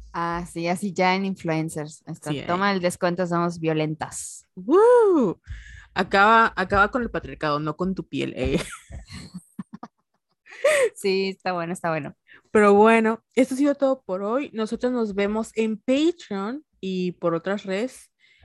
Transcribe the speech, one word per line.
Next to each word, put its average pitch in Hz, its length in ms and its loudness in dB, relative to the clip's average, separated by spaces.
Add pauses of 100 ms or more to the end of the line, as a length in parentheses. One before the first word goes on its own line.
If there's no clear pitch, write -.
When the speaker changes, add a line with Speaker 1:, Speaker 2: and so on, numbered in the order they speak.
(120)
Speaker 1:
Ah, 170 400 -6
sí, 170 160 -6
así 185 240 -4
ya 185 220 2
en 190 120 -2
influencers. 160 800 -6
Hasta 156 240 -10
Speaker 2:
Sí, 135 160 -6
Speaker 1:
toma 190 220 0
Speaker 2:
ahí. 196 80 0
Speaker 1:
el 180 40 -6
descuento, 175 460 -2
somos 170 320 -2
violentas. 156 960 -4
Speaker 2:
¡Woo! 359 840 4 (540)
Acaba, 208 600 4
acaba 196 340 2
con 247 140 -4
el 220 80 -8
patriarcado, 147 480 -4
no 156 180 -4
con 185 160 -2
tu 165 140 -8
piel, 135 280 -6
eh. 131 240 -2 (300)
<laughs> - 520 -18 (1500)
Speaker 1:
Sí, 190 340 -2
está 185 220 -6
bueno, 170 220 -4
está 175 160 -4
bueno. 156 260 -4 (360)
Speaker 2:
Pero 208 220 6
bueno, 220 500 6 (120)
esto 262 180 2
ha 254 40 -4
sido 285 180 2
todo 269 260 0
por 190 220 -6
hoy. 247 300 -4
Nosotros 220 380 -4
nos 226 220 -2
vemos 208 420 -2
en 220 220 -2
Patreon 262 880 -2 (140)
y 185 340 -4
por 170 220 -2
otras 190 300 -4
redes. 202 440 -6 (360)